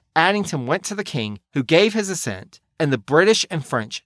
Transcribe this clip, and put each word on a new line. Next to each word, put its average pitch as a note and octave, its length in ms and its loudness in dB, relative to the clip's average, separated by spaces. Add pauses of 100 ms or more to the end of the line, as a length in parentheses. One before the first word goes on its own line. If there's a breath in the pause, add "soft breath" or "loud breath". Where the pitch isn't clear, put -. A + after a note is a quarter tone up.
(160)
Addington E3+ 500 0
went D#3+ 180 -2
to G#3 100 -8
the G3+ 100 -6
king, G#2+ 340 -6 (140)
who C#3 100 -2
gave F#3 300 4
his G#3 160 -2
assent, A2 520 -8 (200)
and D3+ 100 2
the B2+ 80 2
British F3 520 4
and D#3 140 -6
French - 420 -6